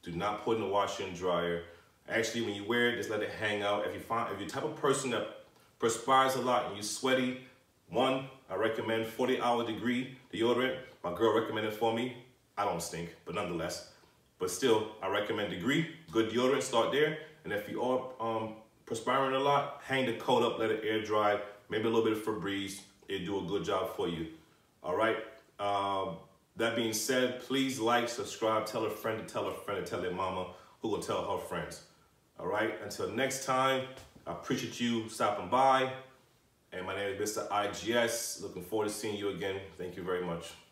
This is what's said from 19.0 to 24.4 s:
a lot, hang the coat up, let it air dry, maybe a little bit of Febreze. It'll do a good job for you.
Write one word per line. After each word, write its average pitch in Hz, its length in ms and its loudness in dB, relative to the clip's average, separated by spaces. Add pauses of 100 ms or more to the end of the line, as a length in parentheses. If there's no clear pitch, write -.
a 135 40 4
lot, 143 460 2
hang 131 200 2
the 113 80 0
coat 120 300 4
up, 117 160 2
let 110 120 2
it 104 120 0
air 107 200 0
dry, 104 360 4 (300)
maybe 107 140 0
a 117 60 4
little 113 140 4
bit 110 100 4
of 107 100 -4
Febreze. 98 580 -4 (260)
It'll 95 180 -4 (160)
do 85 40 -6
a - 20 -6
good 92 180 -2
job 95 300 0
for 95 120 0
you. 82 200 -4 (540)